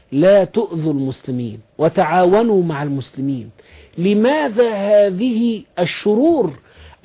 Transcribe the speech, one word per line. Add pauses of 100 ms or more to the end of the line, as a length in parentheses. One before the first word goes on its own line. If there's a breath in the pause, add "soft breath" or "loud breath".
(120)
"لا
تؤذوا
المسلمين (180)
وتعاونوا
مع
المسلمين". (480 soft breath)
لماذا
هذه (160)
الشرور (520 soft breath)